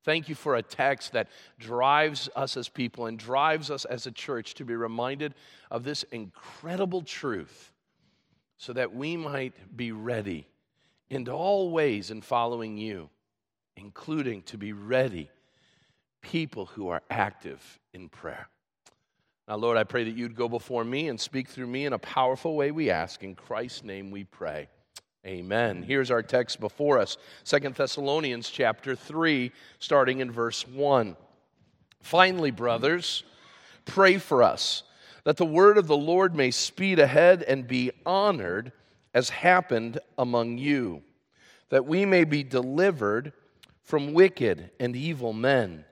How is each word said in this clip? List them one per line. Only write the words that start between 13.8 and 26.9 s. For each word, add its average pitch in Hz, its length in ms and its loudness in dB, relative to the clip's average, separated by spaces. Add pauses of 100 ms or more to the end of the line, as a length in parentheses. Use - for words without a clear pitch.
to - 160 -16
be 104 140 -10
ready 104 580 -2 (880)
people 147 460 -6
who 101 220 -10
are 85 220 -4
active - 680 -6 (140)
in 92 140 -20
prayer. - 400 -14 (1000)
Now, 107 80 -8
Lord, 117 200 0
I 110 80 4
pray 120 200 -4
that 113 120 -6
you'd 117 180 -8
go 120 140 -2
before 117 340 -6
me 131 260 -4
and 117 120 -8
speak 131 280 -6
through 127 200 -12
me 131 180 -6
in 139 60 -4
a 113 60 -4
powerful 131 580 -2
way, 143 160 0
we 156 180 -2
ask. 85 320 -4
In 95 140 -14
Christ's 120 480 -8
name 98 260 -12
we 101 140 -12
pray. 76 440 -10 (560)
Amen. 95 580 -2
Here's 131 280 -2
our 117 120 2
text 123 360 -2
before 135 400 0